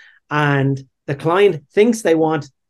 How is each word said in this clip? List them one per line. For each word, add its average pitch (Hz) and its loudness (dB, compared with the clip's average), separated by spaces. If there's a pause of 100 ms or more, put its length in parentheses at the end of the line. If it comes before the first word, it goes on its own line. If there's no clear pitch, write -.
(300)
and 139 0 (240)
the 147 -6
client 175 0
thinks 226 2
they 165 2
want 160 -2 (200)